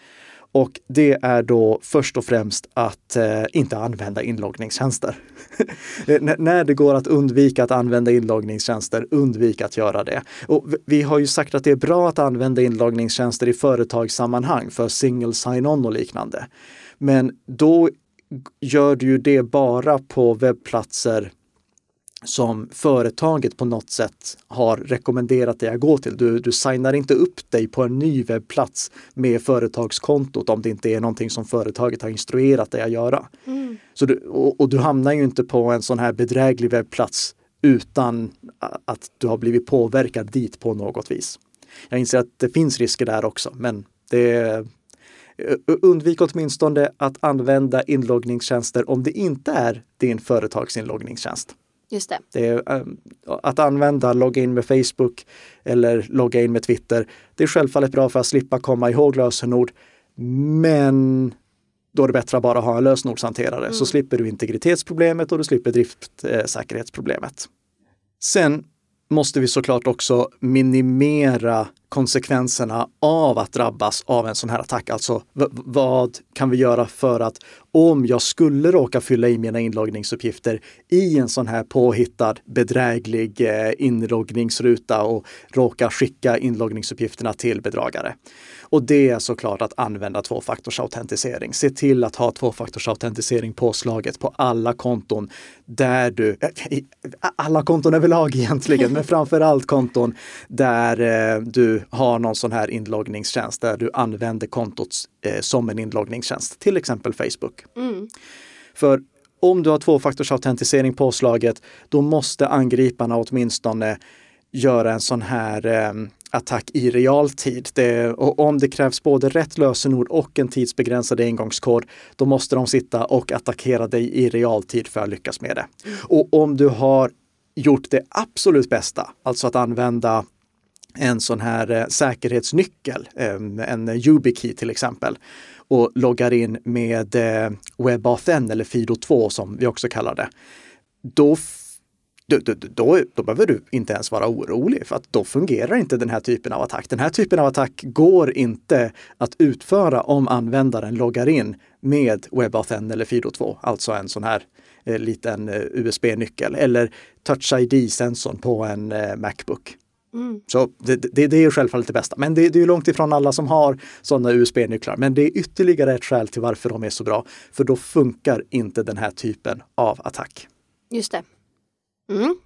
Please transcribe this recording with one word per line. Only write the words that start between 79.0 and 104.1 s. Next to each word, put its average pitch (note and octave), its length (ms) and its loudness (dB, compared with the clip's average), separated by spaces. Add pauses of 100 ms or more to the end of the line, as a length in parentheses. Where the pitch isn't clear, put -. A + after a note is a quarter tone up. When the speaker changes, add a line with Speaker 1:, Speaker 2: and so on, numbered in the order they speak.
Speaker 1:
fylla A#2+ 280 2
i A#2 100 2
mina A2+ 220 -4
inloggningsuppgifter A2 1000 -4 (300)
i F3 280 4
en A#2+ 100 0
sån B2 180 -2
här A2+ 180 -4
påhittad, A#2+ 720 2 (100)
bedräglig, A#2 960 -2
eh, A2 380 0
inloggningsruta A2+ 1200 0
och A2 240 -2 (220)
råka B2 420 0
skicka B2 480 0
inloggningsuppgifterna A2 920 -4
till A2+ 300 -4
bedragare? - 520 -6 (480)
Och D3 200 2
det C#3 280 4
är A#2 80 -2
såklart A2 440 -6
att G#2+ 140 -4
använda G#2 460 -6
tvåfaktorsautentisering. A#2 1300 -8
Se C#3 160 -6
till C3+ 340 0
att A2 120 -8
ha A#2+ 160 0
tvåfaktorsautentisering A2+ 1200 -6
påslaget A2+ 680 -4
på - 180 -6
alla A#2+ 360 0
konton A2 580 -4 (340)
där B2+ 460 0
du, G#2+ 300 0
eh, D3+ 380 -6
i, C#3 60 -8 (520)
alla D#3 260 0
konton D#3+ 320 2
överlag D#3+ 420 2
egentligen, C3 560 0
men D3 120 -2
Speaker 2:
<laughs> - 0 -
Speaker 1:
framför D#3 360 0
allt D3 260 4
konton B2 480 0 (340)
där, A#2 520 0 (360)
eh, A2 60 -4
du A2+ 480 2
har A#2+ 280 0
någon A2+ 160 -2
sån A2+ 180 -4
här G#2+ 180 -2
inloggningstjänst, G#2+ 880 -6
där A2+ 160 -2
du A#2 160 -4
använder A2 540 -4